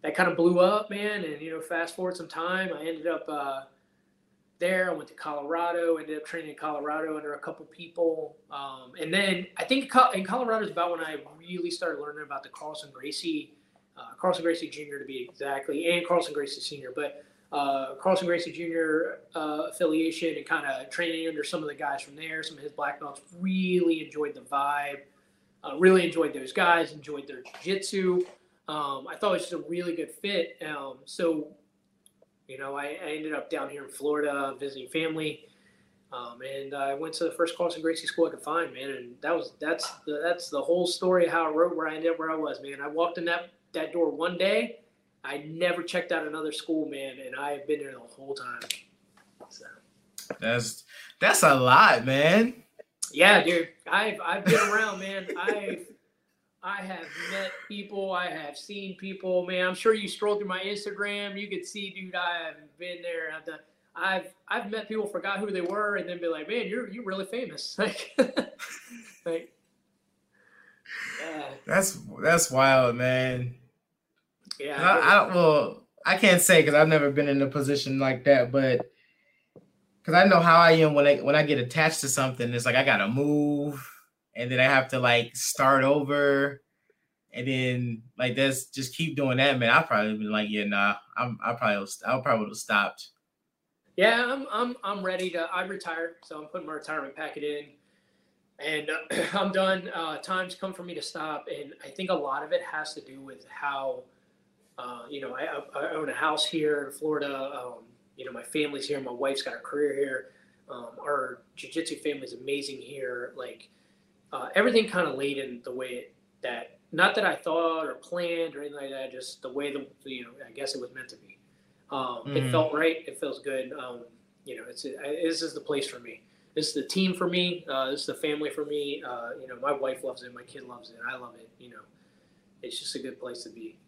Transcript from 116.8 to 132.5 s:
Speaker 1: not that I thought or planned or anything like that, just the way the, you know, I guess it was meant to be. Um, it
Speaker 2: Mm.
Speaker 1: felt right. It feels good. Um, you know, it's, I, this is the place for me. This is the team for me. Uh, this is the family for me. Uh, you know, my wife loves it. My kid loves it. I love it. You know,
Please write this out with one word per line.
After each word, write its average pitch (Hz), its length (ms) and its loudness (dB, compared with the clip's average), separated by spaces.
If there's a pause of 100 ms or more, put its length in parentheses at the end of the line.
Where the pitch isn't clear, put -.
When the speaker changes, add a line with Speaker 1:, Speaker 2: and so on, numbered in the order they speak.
Speaker 1:
not 185 240 4
that 208 100 0
I 160 100 2
thought 165 500 -2
or 131 100 -8
planned 170 600 -4
or 143 60 -10
anything 147 160 -10
like 139 120 -10
that, 135 240 -10
just 127 280 -14
the 131 80 -10
way 143 220 -4
the, 139 160 -8 (160)
you 131 200 -10
know, 117 60 -16 (160)
I 113 60 -20
guess 135 240 -8
it 131 60 -8
was 123 120 -12
meant 131 160 -14
to - 80 -20
be. - 200 -20 (540)
Um, 127 320 -6 (120)
it 131 100 2
Speaker 2:
Mm. 127 60 0
Speaker 1:
felt 156 220 2
right. 165 240 2 (100)
It - 120 -14
feels 135 220 -6
good. 131 320 -6
Um, 120 320 -12 (400)
you 123 120 -14
know, 117 100 -16
it's, - 180 -14
I, 139 220 -10 (160)
this 160 180 0
is 160 120 -6
the 143 80 -10
place 139 260 -2
for 123 120 -12
me. 117 240 -18 (320)
This 156 140 -2
is - 40 -8
the 139 100 -2
team 185 300 0
for 180 160 0
me. 175 400 0
Uh, 135 220 0
this 143 100 -4
is - 60 -6
the - 80 -4
family 151 340 -2
for 147 160 -6
me. 147 420 -4
Uh, 117 320 -8
you 131 80 -16
know, 123 140 -14
my 139 100 2
wife 135 320 -2
loves 127 200 -8
it. 123 100 -16
My 123 100 -18
kid 127 200 -18
loves 123 260 -18
it. 113 80 -20 (120)
I 131 80 -8
love 120 180 -14
it. 113 140 -20 (100)
You 123 100 -20
know, 110 120 -20 (800)